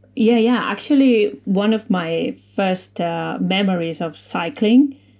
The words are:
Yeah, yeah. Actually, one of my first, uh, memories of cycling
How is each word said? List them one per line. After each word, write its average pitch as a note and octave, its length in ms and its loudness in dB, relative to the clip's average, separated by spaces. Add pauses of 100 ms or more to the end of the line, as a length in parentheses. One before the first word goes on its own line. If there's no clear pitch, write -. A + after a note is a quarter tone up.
(140)
Yeah, A#3 240 2
yeah. A#3 200 2
Actually, A#3 880 0
one G3+ 280 0
of G#3+ 160 -4
my E3 460 -2 (180)
first, F#3 460 -4
uh, E3 400 -4
memories F#3 640 -2
of D#3+ 160 -6
cycling A3 800 0 (220)